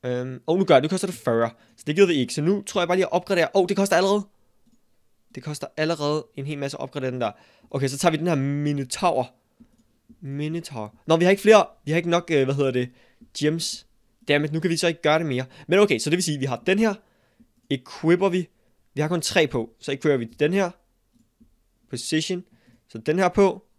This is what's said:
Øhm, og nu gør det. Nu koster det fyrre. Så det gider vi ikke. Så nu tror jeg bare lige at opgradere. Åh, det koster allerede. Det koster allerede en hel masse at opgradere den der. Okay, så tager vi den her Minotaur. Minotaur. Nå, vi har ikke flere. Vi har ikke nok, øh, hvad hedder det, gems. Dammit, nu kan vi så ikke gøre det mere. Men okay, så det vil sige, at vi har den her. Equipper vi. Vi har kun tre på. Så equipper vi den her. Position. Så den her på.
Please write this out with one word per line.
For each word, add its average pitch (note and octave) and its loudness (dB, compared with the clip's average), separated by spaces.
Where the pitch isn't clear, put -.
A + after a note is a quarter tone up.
Øhm, B2+ -6
og E3+ 0
nu F#3+ 2
gør D3+ 6
det. C3 6
Nu D3+ -4
koster F#3+ -4
det F3+ -8
fyrre. A#2 0
Så - -20
det D3+ -2
gider G3 6
vi F3 0
ikke. C3 0
Så D3+ -4
nu G3 0
tror G3 -4
jeg F3 0
bare F3+ 0
lige F#3+ 2
at - -8
opgradere. F3+ 0
Åh, F#3+ 4
det - 0
koster G3 2
allerede. G3+ 2
Det C3 -14
koster D3+ -10
allerede D3+ -2
en C#3 -10
hel D3 -8
masse C#3 -6
at - -10
opgradere C3+ -6
den B2+ -6
der. G#2+ -2
Okay, C3+ -2
så C3+ -6
tager E3+ 2
vi D#3 -2
den E3 -2
her E3+ 2
Minotaur. C#3+ -2
Minotaur. D3 -8
Nå, D#3+ 4
vi E3+ 2
har F3+ 6
ikke G3 2
flere. G#3 8
Vi C#3+ -4
har D#3+ 0
ikke E3+ -2
nok, E3+ 0
øh, C#3+ 4
hvad C3 0
hedder C#3 0
det, B2 -2
gems. D#3 -4
Dammit, D3 0
nu D#3+ -2
kan E3+ -2
vi E3 -2
så F3 0
ikke E3 -4
gøre D#3 2
det E3+ -2
mere. C3 -4
Men F3+ 4
okay, G3 4
så D3 -4
det E3 2
vil F3+ -2
sige, D3+ -2
at C3+ -6
vi C3 -2
har B2 -6
den G3 2
her. A3 2
Equipper E3+ 0
vi. F3+ -2
Vi C#3+ -6
har D3+ -2
kun E3 -2
tre D#3+ 2
på. A2+ -4
Så - -8
equipper C#3+ 0
vi A#2 -4
den D3 -2
her. F#3+ 0
Position. D#3 -4
Så - -14
den D#3 -2
her F#3 4
på. F#3+ 2